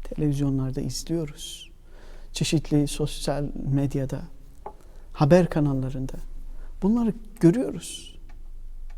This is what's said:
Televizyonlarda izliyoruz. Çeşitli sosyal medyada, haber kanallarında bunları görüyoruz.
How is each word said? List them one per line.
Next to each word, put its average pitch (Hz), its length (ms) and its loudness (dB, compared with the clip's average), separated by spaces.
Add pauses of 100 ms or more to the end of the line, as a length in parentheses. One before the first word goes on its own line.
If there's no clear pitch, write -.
Televizyonlarda 139 760 0
izliyoruz. 147 880 -6 (640)
Çeşitli 147 560 2
sosyal - 580 -2 (260)
medyada, 139 500 0 (920)
haber 175 380 8
kanallarında 135 680 0 (640)
bunları 226 320 4 (260)
görüyoruz. 208 800 4 (800)